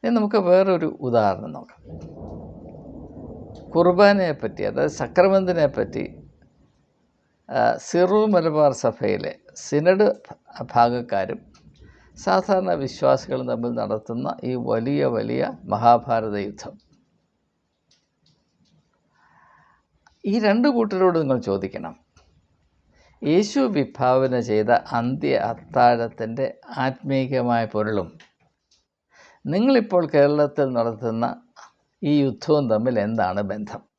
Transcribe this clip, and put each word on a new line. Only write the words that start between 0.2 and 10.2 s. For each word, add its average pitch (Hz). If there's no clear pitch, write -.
വേറൊരു 180
ഉദാഹരണം 101
നോക്കാം. -
കുർബാനയെപ്പറ്റി, 180
അതായത് 143
സക്രമെന്തിനെപ്പറ്റി, 175
ആ, 127
സിറോ 180
മലബാർ 160
സഭയിലെ 110
സിനഡ് 180